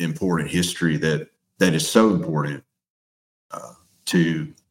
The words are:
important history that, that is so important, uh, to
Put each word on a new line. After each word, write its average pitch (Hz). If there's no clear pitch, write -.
important 82
history 85
that, 76
that 92
is 80
so 110
important, 76
uh, -
to 165